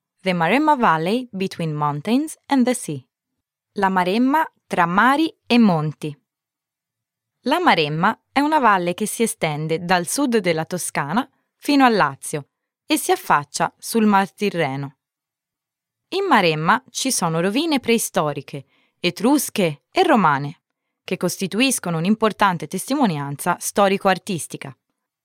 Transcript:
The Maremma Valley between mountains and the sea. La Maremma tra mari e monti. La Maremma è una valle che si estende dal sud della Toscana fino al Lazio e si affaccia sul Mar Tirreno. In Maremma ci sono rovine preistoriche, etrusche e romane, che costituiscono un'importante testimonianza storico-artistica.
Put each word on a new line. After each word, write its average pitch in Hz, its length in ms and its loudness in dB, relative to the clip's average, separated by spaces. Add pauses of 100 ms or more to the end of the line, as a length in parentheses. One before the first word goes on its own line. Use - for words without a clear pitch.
(240)
The 185 80 0
Maremma 240 460 2
Valley 202 580 0
between 175 400 -6
mountains 151 600 -2 (100)
and 269 160 2
the 247 100 2
sea. 147 320 -8 (680)
La 196 160 0
Maremma 233 560 0 (220)
tra 185 180 2
mari 247 440 2 (160)
e 240 120 2
monti. 156 600 0 (1300)
La 311 120 0
Maremma 180 720 0
è - 80 0
una 302 180 2
valle 185 380 2
che 214 100 -4
si - 160 -6
estende 160 640 -4
dal 175 220 0
sud 262 300 -2
della 165 280 0
Toscana 170 640 -6 (280)
fino 277 280 2
al 233 80 4
Lazio 147 540 -2 (400)
e 302 100 0
si - 140 -2
affaccia 165 680 0
sul 220 300 0
Mar 196 240 2
Tirreno. 143 640 -4 (1160)
In 392 100 -2
Maremma 185 640 2
ci - 220 -4
sono 165 300 -2
rovine 269 380 -2
preistoriche, 151 840 -4 (340)
etrusche 190 920 0
e 359 100 0
romane, 160 600 2 (400)
che 185 140 -6
costituiscono 190 840 -2
un'importante 196 640 0
testimonianza 175 960 -2
storico-artistica. 190 1160 -2 (500)